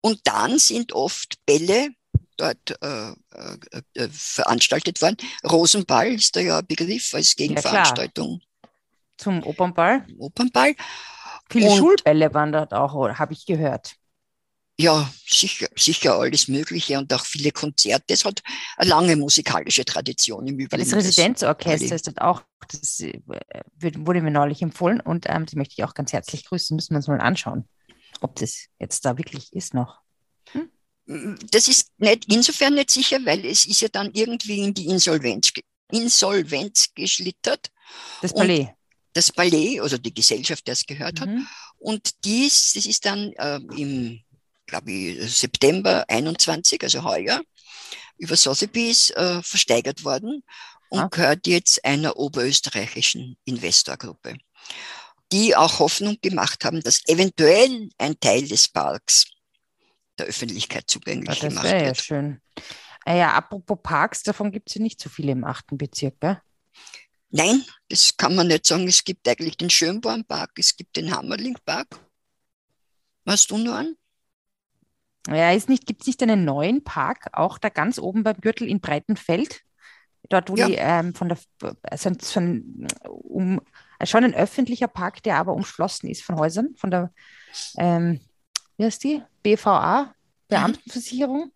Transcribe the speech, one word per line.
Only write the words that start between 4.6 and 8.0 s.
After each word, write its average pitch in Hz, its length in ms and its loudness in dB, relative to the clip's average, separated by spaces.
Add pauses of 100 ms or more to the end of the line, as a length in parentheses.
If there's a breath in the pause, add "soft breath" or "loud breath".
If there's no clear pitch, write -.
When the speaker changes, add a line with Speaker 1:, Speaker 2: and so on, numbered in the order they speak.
Speaker 1:
worden. 185 140 4 (260 loud breath)
Rosenball 170 720 4
ist - 220 2
da - 40 2
ja 170 200 2
ein 185 80 -12
Begriff 175 440 -4
als - 180 4
Speaker 2:
Ja, - 40 2
klar. 143 140 -2
Speaker 1:
Gegenveranstaltung. 151 920 0 (760)